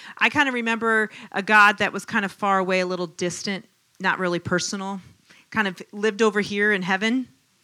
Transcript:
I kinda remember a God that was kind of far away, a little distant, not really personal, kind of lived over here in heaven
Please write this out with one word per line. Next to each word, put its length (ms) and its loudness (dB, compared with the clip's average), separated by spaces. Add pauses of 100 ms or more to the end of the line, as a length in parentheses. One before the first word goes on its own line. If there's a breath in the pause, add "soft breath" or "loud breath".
(180 loud breath)
I 120 4
kinda 200 2
remember 600 0 (200 loud breath)
a 120 -4
God 360 6
that 140 0
was 120 -8
kind 200 -2
of 80 -4
far 260 0
away, 220 0
a 60 0
little 200 -4
distant, 600 -6 (340)
not 180 0
really 220 -2
personal, 600 -6 (500 soft breath)
kind 180 0
of 120 -10 (120)
lived 300 -2
over 180 2
here 320 0
in 100 0
heaven 460 -2 (360)